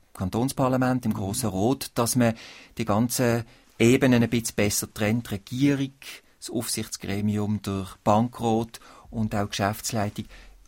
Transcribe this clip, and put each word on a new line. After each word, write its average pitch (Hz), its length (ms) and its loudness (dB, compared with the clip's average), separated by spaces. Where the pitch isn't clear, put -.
Kantonsparlament, 127 920 0
im 110 80 0
Grossen 104 360 -2
Rat, 107 480 0
dass 120 180 0
man 117 200 4
die 117 80 -4
ganzen 117 580 2
Ebenen 123 420 6
ein 113 80 2
bisschen 117 260 -2
besser 104 380 0
trennt, 110 380 -2
Regierung, 135 600 -2
das - 60 -12
Aufsichtsgremium, 104 1120 -2
der 98 260 -4
Bankrat 113 800 0
und 110 240 -4
auch 104 100 0
die 101 80 -6
Geschäftsleitung. 107 720 -4